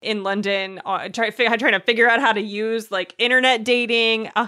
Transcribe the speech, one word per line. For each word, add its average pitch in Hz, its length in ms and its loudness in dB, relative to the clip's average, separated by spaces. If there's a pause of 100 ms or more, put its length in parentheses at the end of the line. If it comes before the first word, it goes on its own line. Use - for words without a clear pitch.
in 208 220 -6
London, 196 640 -4
uh, 196 240 -4
try, 226 200 -2
fi-, 226 280 0
trying 262 160 2
to - 80 2
figure 233 280 4
out 233 120 4
how 247 100 2
to 214 80 0
use, 214 500 -4
like, 185 280 -4
internet 247 480 2
dating. 226 720 0
Uh, 220 100 0